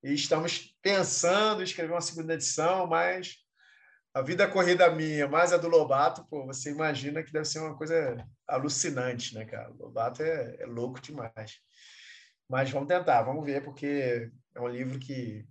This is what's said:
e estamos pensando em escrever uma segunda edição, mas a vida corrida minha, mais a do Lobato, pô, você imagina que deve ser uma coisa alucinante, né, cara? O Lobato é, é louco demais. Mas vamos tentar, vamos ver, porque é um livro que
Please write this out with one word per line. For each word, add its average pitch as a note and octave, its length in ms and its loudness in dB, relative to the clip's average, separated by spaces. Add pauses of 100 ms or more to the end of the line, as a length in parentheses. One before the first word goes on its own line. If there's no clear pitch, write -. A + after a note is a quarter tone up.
e C#3 120 0
estamos E3 640 -2
pensando G3 800 2
em F#3 40 -2
escrever E3+ 280 -4
uma F3 80 0
segunda E3 340 -4
edição, F3 520 0
mas F3 500 0 (800)
a C3+ 80 0
vida F3+ 260 2
corrida F3+ 420 6
minha, D#3 380 0
mais E3 240 4
a F3 40 6
do E3+ 120 2
Lobato, D3+ 600 4
pô, C3+ 180 -8
você C3+ 240 -8
imagina D3 520 -2
que D3+ 100 -14
deve D#3 120 -2
ser D#3 140 -4
uma D#3 180 -6
coisa D#3 400 0 (300)
alucinante, C3 880 -2
né, A2 100 -10
cara? A2 280 -12
O - 120 -16
Lobato A#2+ 380 -4
é, D#3 380 -4
é - 60 -8
louco B2 340 -6
demais. A2+ 600 -14 (880)
Mas C3+ 220 0
vamos C#3+ 180 -4
tentar, D#3 340 4
vamos C#3+ 220 -4
ver, C#3 180 -2
porque C3 680 -4 (240)
é B2 60 -12
um A#2+ 80 -4
livro C3 300 -6
que B2 520 -10